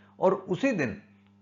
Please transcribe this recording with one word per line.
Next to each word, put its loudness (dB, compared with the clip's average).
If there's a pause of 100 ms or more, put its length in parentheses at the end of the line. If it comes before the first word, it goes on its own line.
(200)
और 4
उसी 0
दिन -4 (400)